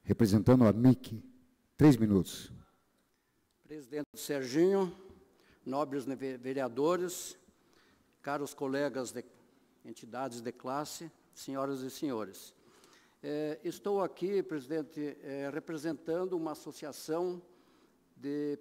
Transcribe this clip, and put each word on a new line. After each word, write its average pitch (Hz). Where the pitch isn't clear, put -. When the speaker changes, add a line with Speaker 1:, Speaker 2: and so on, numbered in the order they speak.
Speaker 1:
representando 110
a 101
mic. 117
Três 143
minutos. 104
Speaker 2:
Presidente 147
Serginho, 165
nobres 135
ne-, 135
ve-, 131
vereadores, 135
caros 143
colegas 135
de 117
entidades 120
de 120
classe, 143
senhoras 135
e 131
senhores. 110
É, 151
estou 196
aqui, 185
presidente, 147
é, 139
representando 160
uma 160
associação 160
de 143